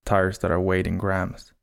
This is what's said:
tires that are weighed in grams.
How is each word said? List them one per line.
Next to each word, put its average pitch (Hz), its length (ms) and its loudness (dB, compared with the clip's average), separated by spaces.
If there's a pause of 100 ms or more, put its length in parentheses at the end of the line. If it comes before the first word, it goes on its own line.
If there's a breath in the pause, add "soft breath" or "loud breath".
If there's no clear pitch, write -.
tires 95 340 2
that 92 120 0
are 87 100 2
weighed 92 240 2
in 90 140 -2
grams. 95 520 -4 (120)